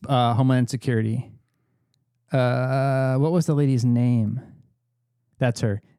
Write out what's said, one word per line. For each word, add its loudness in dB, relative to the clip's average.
uh, 2
Homeland 2
Security. -4
Uh, 0
what 0
was 0
the 0
lady's 2
name? 2
That's 0
her. -2